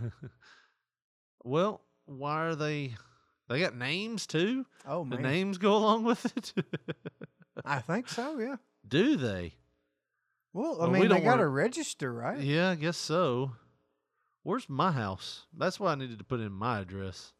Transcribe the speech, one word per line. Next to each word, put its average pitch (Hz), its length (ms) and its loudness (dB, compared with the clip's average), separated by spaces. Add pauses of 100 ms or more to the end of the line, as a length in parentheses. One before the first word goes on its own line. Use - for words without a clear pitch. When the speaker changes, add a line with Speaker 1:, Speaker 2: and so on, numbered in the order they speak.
(240)
Speaker 1:
<laughs> 127 80 -14 (1120)
Well, 170 380 0 (240)
why 147 400 -4
are 165 100 0
they, 147 400 -2 (520)
they 135 140 -2
got 175 120 0
names 175 540 -4
too? 226 380 0 (200)
Speaker 2:
Oh, 156 200 -4
Speaker 1:
The 120 100 -4
Speaker 2:
man. 123 60 -4
Speaker 1:
names 180 360 0
go 202 200 4
along 220 260 4
with 233 220 2 (100)
it? - 180 -8 (580)
<laughs> - 540 -16
Speaker 2:
I 139 140 0
think 190 300 -4
so, 277 280 -4
yeah. 247 200 -4 (280)
Speaker 1:
Do 196 300 4
they? 98 380 -2 (1000)
Speaker 2:
Well, 277 240 -4
I 160 40 -4
Speaker 1:
Well, 170 120 4
we 185 80 6
Speaker 2:
mean, - 40 8
they 190 120 8
Speaker 1:
don't 175 80 4
Speaker 2:
gotta 247 200 6
Speaker 1:
wanna 156 40 4
Speaker 2:
register, 147 640 -2
right? 120 300 -4
Speaker 1:
Yeah, 160 300 2
I 175 40 -2
guess 160 220 -2
so. 135 540 0 (920)
Where's 220 240 -4
my 151 240 2
house? 104 540 -4 (120)
That's 180 220 0
why 185 140 2
I - 20 0
needed 123 240 -8
to 104 60 -14
put 123 160 -2
in 104 100 -6
my 107 300 -2
address. 95 580 -10